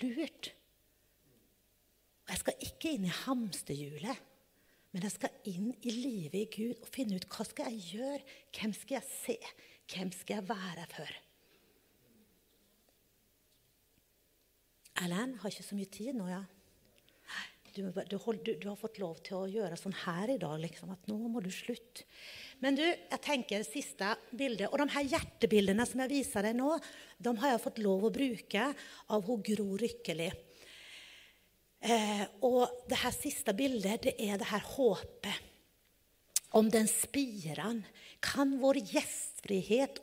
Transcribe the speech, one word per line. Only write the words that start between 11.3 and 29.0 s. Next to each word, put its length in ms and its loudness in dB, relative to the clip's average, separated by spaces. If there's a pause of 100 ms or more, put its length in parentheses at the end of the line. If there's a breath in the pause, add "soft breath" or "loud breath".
Erlend, 380 -2
har 100 -4
ikke 140 -12
så 100 -8
mye 160 -4
tid 240 -6
nå, 160 -4
ja. 120 -6 (1300 loud breath)
Du, 160 -6
du, 320 -4
hold, 240 -2
du, 60 0 (100)
du 80 -6
har 80 -8
fått 240 -8
lov 240 -4
til 80 -6
å 160 -2
gjøre 240 -2
sånn 300 -4
her 260 0
i 80 2
dag, 240 -4
liksom, 320 -8
at 160 -12
nå 60 -2 (100)
må 160 -2
du 80 -4
slutte. 560 -8 (560 loud breath)
Men 160 4
du, 80 4
jeg 400 2
tenker 400 0
siste 460 -2 (180)
bilde, 400 0
og 80 2
de 160 6
her 220 2
hjertebildene 760 6
som 140 0
jeg 80 0
viser 340 2
deg 140 2
nå, 100 4 (480 loud breath)
de 140 2 (100)
har 140 6
jeg 80 -2
fått 180 -2
lov 240 6
å 80 4
bruke 540 2 (420 loud breath)